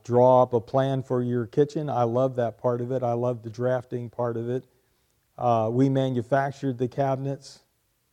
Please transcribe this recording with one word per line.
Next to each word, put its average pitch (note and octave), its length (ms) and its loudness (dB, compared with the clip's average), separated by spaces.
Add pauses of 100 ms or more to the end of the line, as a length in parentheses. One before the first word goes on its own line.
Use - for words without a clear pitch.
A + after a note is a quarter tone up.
draw B2+ 380 6
up B2 120 2
a A#2 80 2
plan C3+ 420 -2
for B2+ 180 -2
your A#2+ 240 -2
kitchen. D3 440 0
I A#2+ 140 0
love B2 320 0
that A#2 220 -2
part B2 240 -2
of B2 100 -6
it. B2+ 120 -2
I A#2+ 100 0
love A#2+ 300 -4
the A#2 60 -12
drafting A#2+ 600 -4
part A#2+ 280 -4
of A#2 120 -6
it. B2+ 160 -4 (720)
Uh, A#2 340 2
we C3 180 4
manufactured C3+ 880 -2
the B2+ 100 -2
cabinets. C3+ 720 -4 (540)